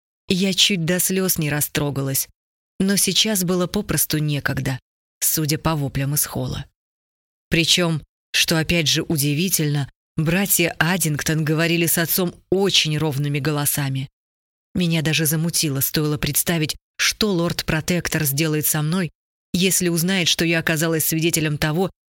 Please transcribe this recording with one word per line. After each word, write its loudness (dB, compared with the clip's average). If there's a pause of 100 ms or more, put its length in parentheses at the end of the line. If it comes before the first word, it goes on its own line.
(280)
я 0
чуть 2
до 2
слез 0
не -2
растрогалась, -2 (520)
но 2
сейчас 0
было 0
попросту -2
некогда, -2 (400)
судя 0
по 0
воплям -2
из 0
холла. -6 (840)
Причем, 2 (320)
что 2
опять 2
же 0
удивительно, 0 (280)
братья 0
Аддингтон 0
говорили 2
с 0
отцом -2 (160)
очень 2
ровными -2
голосами. -2 (640)
Меня 2
даже 0
замутило, 0
стоило 0
представить, -2 (240)
что 0
лорд-протектор -2
сделает 0
со 0
мной, 0 (440)
если 2
узнает, 2
что 2
я 2
оказалась 0
свидетелем 0
того, 0 (200)